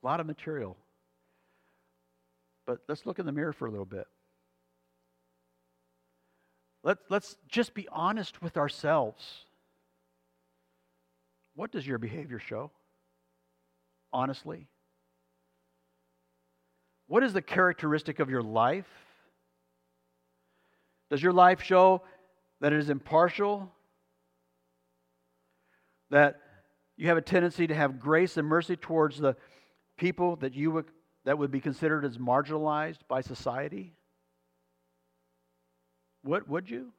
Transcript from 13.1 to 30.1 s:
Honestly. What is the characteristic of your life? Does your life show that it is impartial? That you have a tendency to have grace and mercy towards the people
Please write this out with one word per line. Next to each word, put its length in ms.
Honestly. 560
What 160
is 80
the 100
characteristic 800
of 100
your 120
life? 460
Does 140
your 80
life 300
show 400
that 140
it 60
is 100
impartial? 840
That 320
you 100
have 100
a 40
tendency 460
to 80
have 240
grace 360
and 100
mercy 300
towards 420
the 200
people 400